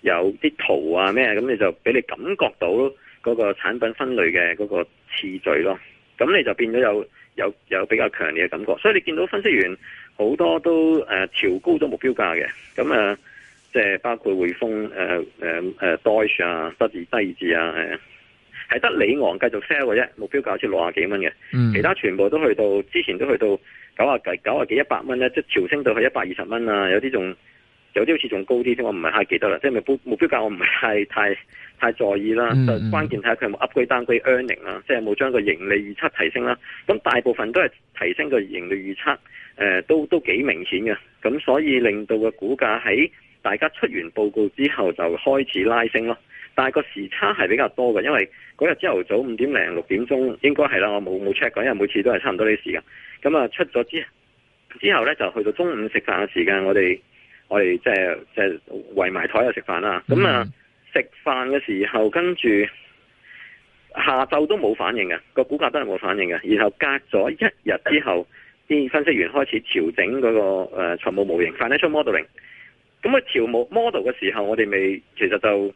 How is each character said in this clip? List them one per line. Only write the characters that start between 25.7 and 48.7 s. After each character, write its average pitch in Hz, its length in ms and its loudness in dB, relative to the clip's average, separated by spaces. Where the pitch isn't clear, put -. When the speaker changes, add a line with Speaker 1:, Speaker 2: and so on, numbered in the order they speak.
Speaker 1:
到 123 120 2
去 117 100 2
一 131 40 4
百 123 120 -2
二 92 60 -4
十 90 160 -8
蚊 113 260 -4
啊， 101 220 2
有 98 80 4
啲 131 100 -4
仲， 95 260 -2
有 104 120 2
啲 151 60 0
好 160 100 2
似 127 60 -4
仲 98 180 -4
高 127 120 0
啲 120 180 2
添， 123 100 -4
我 110 60 -2
唔 95 80 -4
係 82 120 -2
太 101 140 2
記 - 140 -2
得 107 100 0
啦。 87 120 0
即 139 60 0
係 135 40 0
目 117 100 0
標， 135 220 -2
目 120 140 -4
標 170 100 2
價 127 160 0
我 110 60 -2
唔 101 80 -8
係 87 120 -4
太， 104 360 0
太， 101 320 0
太 117 120 2
在 113 140 -2
意 107 160 0
啦。 117 200 2
Speaker 2:
嗯， 131 120 4
嗯。 - 20 2
Speaker 1:
就 123 60 2
關 156 100 -2
鍵 110 140 -4
睇 - 40 -12
下 117 100 2
佢 - 80 -6
有 110 60 -2
冇 101 180 -8
upgrade、 123 200 0
downgrade 123 340 0
earning 127 420 0
啦， 95 240 -10
即 143 60 0
係 - 20 2
有 117 60 -2
冇 107 140 0
將 135 160 0
個 123 80 2
盈 98 300 -2
利 101 60 4
預 101 200 -4
測 160 140 -2
提 82 60 0
升 120 140 -4
啦。 120 140 -2
咁 214 120 2
大 123 220 2
部 120 120 2
分 110 180 -4
都 165 100 2
係 151 80 2
提 - 140 -2
升 151 160 -4
個 131 100 2
盈 90 300 -8
利 98 60 -2
預 95 200 -8
測， 143 220 -2
呃， 95 280 2
都， 156 240 2
都 175 140 2
幾 107 220 0
明 90 220 -2
顯 92 180 -4
嘅。 110 120 0
咁 110 180 0
所 131 220 2
以 139 180 2
令 107 260 0
到 113 120 0
個 110 140 2
股 113 260 -4
價 113 240 0
喺 117 280 2
大 101 140 0
家 156 120 0
出 - 160 -6
完 92 280 -4
報 104 180 0
告 107 180 0
之 139 220 0
後 98 200 0
就 90 120 -4
開 131 480 0
始 95 120 -2
拉 117 240 2
升 113 200 0
咯。 117 100 -2
但 131 120 2
係 135 40 -2
個 147 220 0
時 - 160 -8
差 208 240 0
係 - 160 0
比 107 80 2
較 131 120 2
多 123 240 0
嘅， 98 100 2
因 143 80 0
為 107 180 2
嗰 151 160 0